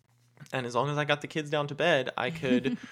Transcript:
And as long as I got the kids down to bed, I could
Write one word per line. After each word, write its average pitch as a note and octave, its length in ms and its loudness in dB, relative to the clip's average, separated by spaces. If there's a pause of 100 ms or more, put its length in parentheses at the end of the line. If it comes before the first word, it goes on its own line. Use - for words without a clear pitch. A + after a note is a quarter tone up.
(520)
And B2+ 140 -2
as A#2+ 100 -4
long C3 140 4
as D3 80 0
I D3 80 0
got D3 160 2
the - 60 -10
kids D3+ 220 -4
down D3 180 0
to C#3+ 80 -8
bed, C#3+ 420 2
I B2+ 120 0
could B2+ 480 0 (140)